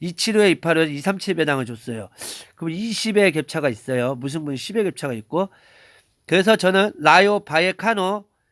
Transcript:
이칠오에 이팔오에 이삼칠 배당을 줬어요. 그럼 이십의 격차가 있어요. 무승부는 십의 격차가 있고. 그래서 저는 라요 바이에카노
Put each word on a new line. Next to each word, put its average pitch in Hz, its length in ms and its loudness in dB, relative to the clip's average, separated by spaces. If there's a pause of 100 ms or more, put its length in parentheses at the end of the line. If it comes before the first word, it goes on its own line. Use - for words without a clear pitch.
이칠오에 202 520 0
이팔오에 160 340 2
이삼칠 180 480 -4
배당을 147 320 0
줬어요. 113 420 -10 (480)
그럼 165 140 -6
이십의 202 640 0
격차가 151 360 -4
있어요. 127 460 -2
무승부는 139 420 -6
십의 202 280 -4
격차가 151 280 -6
있고. 147 380 -4 (760)
그래서 190 300 4
저는 190 460 2
라요 190 400 6
바이에카노 190 840 -2 (280)